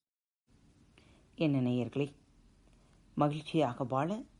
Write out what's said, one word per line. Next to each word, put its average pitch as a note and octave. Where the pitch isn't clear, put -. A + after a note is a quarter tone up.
என்ன C#3
நேயர்களே, B2
மகிழ்ச்சியாக D3
வாழ C#3+